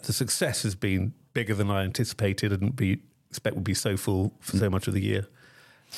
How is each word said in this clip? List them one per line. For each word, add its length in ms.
the 100
success 500
has 120
been 380
bigger 220
than 160
I 120
anticipated 680
and 240
be, 240
expect 260
would 80
be 100
so 220
full 460
for 160
so 120
much 200
of 40
the 80
year. 240